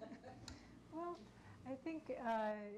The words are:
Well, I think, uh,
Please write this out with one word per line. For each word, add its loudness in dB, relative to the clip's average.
Well, 2
I 2
think, -2
uh, 8